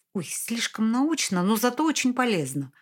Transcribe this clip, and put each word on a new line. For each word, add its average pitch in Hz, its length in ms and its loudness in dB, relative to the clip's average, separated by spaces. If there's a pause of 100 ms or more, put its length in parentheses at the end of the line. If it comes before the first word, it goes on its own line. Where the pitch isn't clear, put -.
(120)
Ой, 180 120 -4
слишком - 680 -4
научно, 254 540 0
но 208 100 4
зато 247 300 2
очень 254 300 2
полезно. 147 680 -2